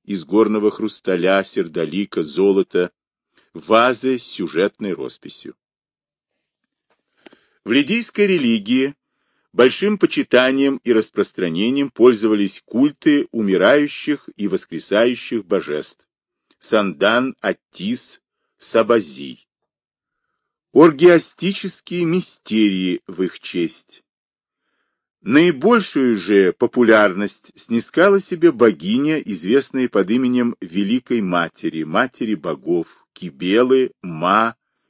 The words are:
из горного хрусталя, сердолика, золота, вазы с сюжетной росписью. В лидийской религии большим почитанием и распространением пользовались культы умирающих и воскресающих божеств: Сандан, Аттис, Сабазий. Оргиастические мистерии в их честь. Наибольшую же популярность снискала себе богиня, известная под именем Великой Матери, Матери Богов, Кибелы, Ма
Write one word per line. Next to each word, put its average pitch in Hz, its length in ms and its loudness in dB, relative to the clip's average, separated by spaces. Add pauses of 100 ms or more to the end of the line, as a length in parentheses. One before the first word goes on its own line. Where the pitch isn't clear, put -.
из 95 180 -8
горного 104 480 0
хрусталя, 95 720 -2
сердолика, 85 800 -6
золота, 90 680 0 (640)
вазы 123 640 0
с 120 60 -10
сюжетной 92 680 -4
росписью. - 640 -14 (2000)
В 101 60 -2
лидийской 208 560 0
религии 131 680 0 (580)
большим 190 440 2
почитанием 135 880 2
и 120 100 0
распространением 107 960 -2
пользовались 107 720 2
культы 143 680 0
умирающих 120 1040 0
и 101 100 -6
воскресающих 104 1000 -2
божеств: 80 640 -6 (520)
Сандан, 107 840 0
Аттис, - 800 -8 (360)
Сабазий. 104 880 -2 (1300)
Оргиастические 175 1300 2
мистерии 107 1000 -2
в 92 160 -6
их 90 160 -6
честь. - 640 -8 (1160)
Наибольшую 147 920 2
же 95 380 2
популярность 107 1000 2
снискала 170 640 0
себе 170 320 0
богиня, 123 680 0
известная 123 720 -2
под 95 200 0
именем 123 520 0
Великой 104 600 -4
Матери, 85 600 -4
Матери 110 520 -4
Богов, 78 800 -6
Кибелы, 113 800 0 (100)
Ма 92 540 -2 (340)